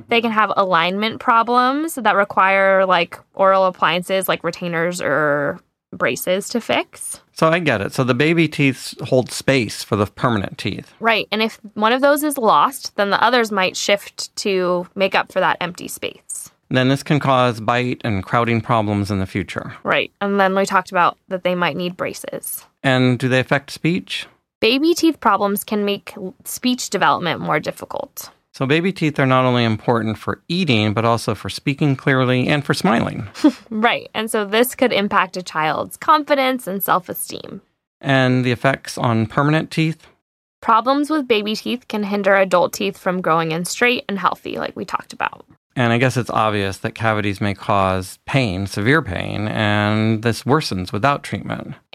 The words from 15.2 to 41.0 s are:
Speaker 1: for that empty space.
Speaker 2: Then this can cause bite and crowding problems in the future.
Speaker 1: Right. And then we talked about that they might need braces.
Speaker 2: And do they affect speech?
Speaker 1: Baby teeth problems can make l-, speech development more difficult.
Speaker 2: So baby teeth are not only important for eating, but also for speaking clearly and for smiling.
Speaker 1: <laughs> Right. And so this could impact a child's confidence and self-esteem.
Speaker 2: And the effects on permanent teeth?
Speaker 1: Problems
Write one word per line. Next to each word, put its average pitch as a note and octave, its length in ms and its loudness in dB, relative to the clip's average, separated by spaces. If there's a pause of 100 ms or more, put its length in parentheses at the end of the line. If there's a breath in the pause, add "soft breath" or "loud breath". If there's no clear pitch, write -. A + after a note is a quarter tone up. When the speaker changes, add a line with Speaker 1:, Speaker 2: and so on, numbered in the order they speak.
Speaker 1:
for - 80 -2
that E3+ 220 2
empty F3 260 -8
space. - 640 -12 (200)
Speaker 2:
Then B2+ 200 2
this C#3 140 0
can D3+ 160 0
cause B2+ 420 2
bite B2 420 -2
and G2+ 200 -2
crowding A#2 360 0
problems G#2 520 0
in G2 80 0
the F#2+ 80 -2
future. - 560 -8
Speaker 1:
Right. - 360 0
And G3+ 200 -2
then F#3+ 160 2
we G3 100 2
talked F#3+ 260 0
about F3+ 260 2 (100)
that F#3 160 -6
they F3+ 100 0
might F3 240 -2
need F3+ 180 -6
braces. - 680 -10 (160)
Speaker 2:
And B2+ 380 2
do C3 100 -2
they B2+ 100 4
affect C3+ 300 -2
speech? - 560 -4 (360)
Speaker 1:
Baby C4+ 340 2
teeth D#4+ 240 2
problems G3+ 440 0
can G#3 220 -2
make G3+ 320 -6
l-, F#3+ 160 -10 (100)
speech - 460 -4
development D#3+ 500 0
more D#3+ 200 -2
difficult. - 720 -10 (240)
Speaker 2:
So C#3 120 -2
baby E3 280 2
teeth D#3 260 -2
are C#3 60 4
not C3 200 4
only B2 200 2
important A2 520 0
for - 300 -6
eating, B2+ 460 2
but G#2+ 120 0
also A#2 300 0
for - 140 -10
speaking C#3 480 0
clearly B2+ 500 2
and D3 180 0
for - 80 0
smiling. F#3 600 0
Speaker 1:
<laughs> - 360 0
Right. G#3+ 440 -2
And A3 180 -6
so G#3+ 140 -2
this A3+ 280 2
could A#3+ 200 0
impact G3 440 0
a F3+ 60 -8
child's D#3+ 540 -4
confidence C#4 680 2
and F#3+ 160 -6
self-esteem. - 800 -6 (400)
Speaker 2:
And B2+ 440 2
the B2+ 80 0
effects - 440 -2
on A2+ 300 0
permanent D3+ 440 0
teeth? D#3+ 360 -2 (540)
Speaker 1:
Problems B3+ 480 2